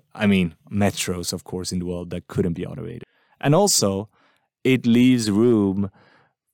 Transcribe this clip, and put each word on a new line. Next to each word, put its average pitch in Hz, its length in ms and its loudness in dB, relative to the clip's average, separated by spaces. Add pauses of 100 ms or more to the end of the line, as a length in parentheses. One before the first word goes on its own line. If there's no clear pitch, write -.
(160)
I 110 100 -4
mean, 95 300 0 (160)
metros, 92 600 -4
of 92 120 -8
course, 92 280 -10
in 90 60 -4
the 87 80 -4
world 87 240 -8
that 90 180 -10
couldn't 87 260 -2
be 87 120 -8
automated. 85 380 -12 (360)
And 143 140 2
also, 110 560 2 (540)
it 127 240 2
leaves 120 420 4
room 101 640 2 (640)